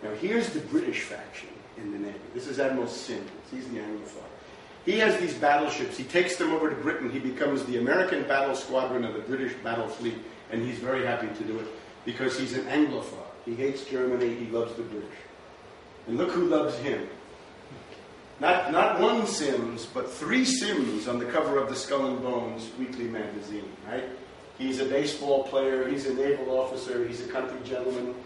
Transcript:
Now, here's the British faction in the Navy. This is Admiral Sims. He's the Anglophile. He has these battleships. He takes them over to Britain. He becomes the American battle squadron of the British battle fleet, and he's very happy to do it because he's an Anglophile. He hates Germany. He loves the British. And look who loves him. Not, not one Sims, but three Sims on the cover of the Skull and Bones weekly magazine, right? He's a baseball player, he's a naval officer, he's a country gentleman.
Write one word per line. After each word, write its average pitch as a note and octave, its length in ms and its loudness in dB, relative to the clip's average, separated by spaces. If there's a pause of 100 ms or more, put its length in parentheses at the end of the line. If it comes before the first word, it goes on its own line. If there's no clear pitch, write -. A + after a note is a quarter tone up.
Now, A#2 120 -4
here's A3 340 2
the - 120 -2
British - 400 0
faction - 480 -10 (280)
in G#2+ 140 -8
the G#2 80 -6
Navy. G2+ 200 -6 (140)
This B2 140 -6
is C3 120 -6
Admiral C3 280 2
Sims. G2+ 420 -8 (220)
He's B2+ 180 -8
the A#2 80 -6
Anglophile. G#2+ 460 -8 (640)
He G3 120 4
has G#3+ 220 6
these D#3+ 160 0
battleships. D3 600 4
He C3 80 -6
takes F3 340 2
them D#3+ 140 2
over D#3 180 4
to - 60 -2
Britain. C3+ 360 -2
He C3+ 80 -2
becomes C3 460 0
the B2 120 0
American D3+ 460 4
battle C#3 320 2
squadron B2+ 500 0
of A2 80 -2
the G#2+ 60 -4
British B2 340 -2 (100)
battle A2+ 240 -2
fleet, A#2 300 -4 (340)
and A#2 140 0
he's A#2+ 140 -4
very B2+ 260 0
happy A2+ 220 0
to G#2 160 -6
do A2 160 -2
it A2 80 -6 (360)
because B2 360 -2
he's B2 140 -2
an B2+ 120 -2
Anglophile. C3+ 540 2 (260)
He A#2 80 -4
hates C3+ 320 0
Germany. B2 500 2
He A#2+ 120 -6
loves A2+ 280 0
the A#2 80 -6
British. G#2 260 -8 (960)
And A#2 100 -2
look F3 140 2
who F3 140 4
loves D3+ 340 4
him. A#2 280 -2 (1300)
Not, F3+ 320 4
not E3 280 6
one A3+ 280 4
Sims, A#2+ 580 0
but - 260 -4
three A3 340 2
Sims C#3 640 2
on A#2+ 120 0
the A#2+ 60 -2
cover C#3 340 2
of C3+ 100 0
the C3 60 -2
Skull C3+ 320 0
and A#2+ 160 -2
Bones A2+ 560 -4
weekly A#2+ 260 -4
magazine, G#2 680 -6 (160)
right? B2+ 180 -4 (520)
He's C3 220 -2
a C3+ 60 2
baseball C#3+ 580 2
player, C3+ 440 2
he's C3+ 200 -2
a C3 80 2
naval C3 440 2
officer, B2 480 0
he's A#2+ 140 -6
a - 60 -6
country B2+ 360 -4
gentleman. B2 520 -2 (100)